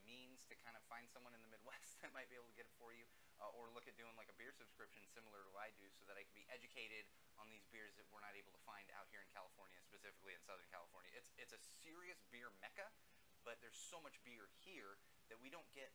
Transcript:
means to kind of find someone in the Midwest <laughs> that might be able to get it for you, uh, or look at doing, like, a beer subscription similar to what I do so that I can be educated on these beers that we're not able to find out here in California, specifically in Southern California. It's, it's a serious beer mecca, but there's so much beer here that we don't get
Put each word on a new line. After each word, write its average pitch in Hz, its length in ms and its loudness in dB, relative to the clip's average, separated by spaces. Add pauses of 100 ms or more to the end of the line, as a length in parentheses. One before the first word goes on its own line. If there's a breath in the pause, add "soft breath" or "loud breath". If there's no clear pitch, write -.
means 127 400 -2
to - 160 -4
kind 117 160 0
of 107 80 -6
find 120 240 2
someone 123 240 -4
in 113 80 -6
the 113 80 -6
Midwest 110 480 -2
<laughs> - 80 -2
that 135 80 4
might 131 160 4
be 127 80 0
able 120 160 -4
to - 0 -
get 117 160 0
it - 80 -12
for 117 160 0
you, 117 160 -4 (320 loud breath)
uh, 104 160 10
or 117 160 2
look 117 160 4
at 104 80 -2
doing, 117 160 0
like, 110 160 0
a 101 80 -4
beer 120 160 2
subscription 107 560 -4
similar 107 320 -2
to 95 80 -2
what 98 160 6
I 110 80 4
do 101 160 -6
so 95 160 -8
that 98 80 2
I 98 80 4
can 101 160 -4
be 104 160 -4
educated 110 560 4 (320 loud breath)
on 110 80 0
these 107 240 -4
beers 107 240 0
that 101 160 -6
we're 104 80 -2
not 101 160 2
able 98 160 -4
to - 80 -10
find 101 320 2
out 95 160 2
here 101 160 0
in 92 80 -10
California, 92 480 -2
specifically 95 560 0
in 85 80 -4
Southern 90 240 0
California. 90 480 0
It's, 123 240 -4
it's 123 160 0
a - 40 -2 (200)
serious 170 480 0
beer 120 320 0
mecca, 104 320 4 (480 loud breath)
but 117 160 4
there's 117 240 0
so - 160 2
much 147 240 0
beer 113 400 -2
here 110 400 2 (320 loud breath)
that 113 80 -2
we 131 80 0
don't 156 240 2
get 135 220 2